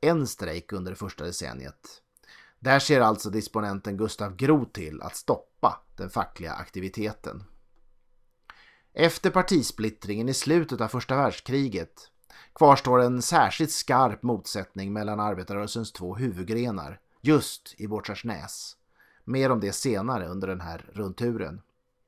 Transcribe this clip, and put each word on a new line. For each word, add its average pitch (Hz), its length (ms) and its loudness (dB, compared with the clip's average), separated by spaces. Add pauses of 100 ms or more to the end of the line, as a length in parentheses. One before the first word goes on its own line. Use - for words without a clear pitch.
en 156 260 2
strejk 87 460 -8
under 92 200 -6
det 95 40 -12
första 92 280 -10
decenniet. 69 640 -10 (680)
Där 135 200 4
ser 135 220 6
alltså 110 300 4
disponenten 104 680 -4
Gustav 101 400 -4
Groth 135 360 4
till 78 300 -10
att - 140 -10
stoppa - 640 -2 (160)
den 95 140 -10
fackliga - 420 -4
aktiviteten. 98 920 -8 (1500)
Efter 170 360 4
partisplittringen 113 1000 0
i 131 60 0
slutet 147 460 0
av 110 80 -2
första 127 280 -2
världskriget 123 960 -2 (440)
kvarstår 131 460 8
en 123 220 2
särskilt 151 480 2
skarp 127 520 2
motsättning 98 680 -4
mellan 104 280 -4
arbetarrörelsens 104 720 -4
två 90 240 -10
huvudgrenar, 104 840 -4 (200)
just - 560 2
i 107 100 -10
Båtskärsnäs. 101 920 -8 (480)
Mer 135 260 2
om 117 100 2
det 98 120 -2
senare 110 540 -2
under 95 220 -6
den 92 120 -4
här 82 320 -12
rundturen. 101 680 -4 (480)